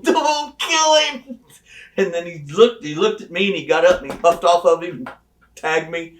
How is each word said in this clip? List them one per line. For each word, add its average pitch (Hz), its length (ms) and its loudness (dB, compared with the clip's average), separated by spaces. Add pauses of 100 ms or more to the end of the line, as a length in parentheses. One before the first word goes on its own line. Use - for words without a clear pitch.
Don't 302 560 0
kill 311 360 2
him! 277 440 -2 (580)
And 190 160 0
then 170 120 -6
he 170 200 -14
looked, 202 380 4
he 151 120 -8
looked 202 260 -2
at 185 100 -18
me 180 160 -2
and 190 80 -2
he 156 100 -8
got 160 200 2
up 180 160 4
and 139 100 -14
he - 60 -12
puffed 170 260 2
off 175 220 2
of 165 180 4
him 170 140 -10
and 127 140 -14 (440)
tagged 160 360 -4
me. 165 280 -10